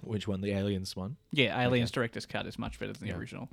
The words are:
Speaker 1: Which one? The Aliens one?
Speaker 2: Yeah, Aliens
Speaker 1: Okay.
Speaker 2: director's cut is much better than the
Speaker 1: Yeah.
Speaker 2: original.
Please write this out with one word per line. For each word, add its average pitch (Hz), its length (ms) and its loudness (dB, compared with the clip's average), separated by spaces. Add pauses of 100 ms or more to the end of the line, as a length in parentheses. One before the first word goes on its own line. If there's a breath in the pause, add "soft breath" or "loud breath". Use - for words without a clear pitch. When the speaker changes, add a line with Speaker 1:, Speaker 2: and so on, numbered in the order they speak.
Speaker 1:
Which 104 240 -2
one? 95 140 0
The 101 100 0
Aliens 98 460 0
one? 98 200 -6 (140)
Speaker 2:
Yeah, 123 300 4
Aliens 123 300 4
Speaker 1:
Okay. - 100 -8
Speaker 2:
director's 113 260 -2
cut 101 200 -4
is 98 120 -8
much 113 220 -6
better 101 120 -4
than 104 140 -10
the 95 60 -4
Speaker 1:
Yeah. 87 80 -4
Speaker 2:
original. - 320 -8